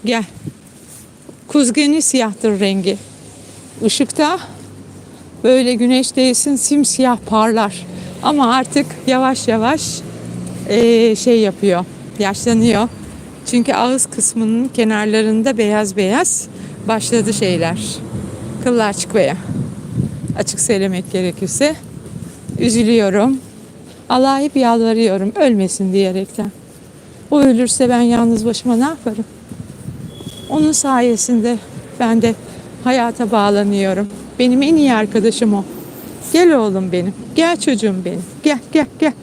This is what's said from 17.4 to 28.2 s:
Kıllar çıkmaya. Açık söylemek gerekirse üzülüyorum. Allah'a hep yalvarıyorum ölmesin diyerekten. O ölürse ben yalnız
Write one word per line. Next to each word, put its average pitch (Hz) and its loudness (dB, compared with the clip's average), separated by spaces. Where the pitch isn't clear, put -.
Kıllar 226 2
çıkmaya. 185 0
Açık 208 -6
söylemek 190 -2
gerekirse 185 -2
üzülüyorum. 226 2
Allah'a 269 2
hep 285 -2
yalvarıyorum 226 2
ölmesin 202 2
diyerekten. 196 -2
O 294 4
ölürse 247 4
ben 240 4
yalnız 233 2